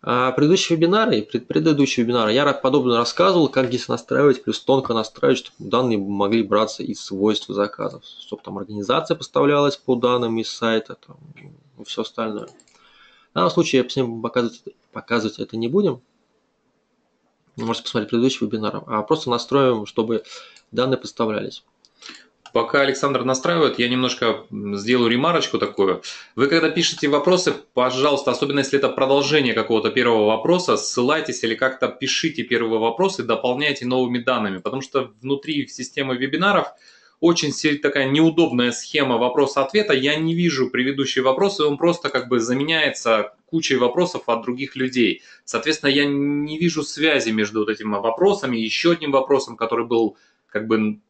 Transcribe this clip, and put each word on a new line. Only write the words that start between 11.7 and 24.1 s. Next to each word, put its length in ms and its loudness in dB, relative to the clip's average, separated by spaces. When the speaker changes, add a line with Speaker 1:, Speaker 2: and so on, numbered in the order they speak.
Speaker 1:
всё 180 -8
остальное. 440 -8
В 880 -20
данном 160 2
случае 320 2
я 60 -2
с 80 -6
ним 260 -2
показывать, 400 -2
показывать 480 -4
это 160 -8
не 100 -4
будем. 340 0
Вы 80 -8
можете 180 -4
посмотреть 280 -4
предыдущий 360 0
вебинар, 400 -6
а 160 -2
просто 280 -2
настроим, 560 0
чтобы 360 -2
данные 280 0
поставлялись. 680 -6
Speaker 2:
Пока 300 0
Александр 420 0
настраивает, 540 0
я 100 2
немножко, 600 0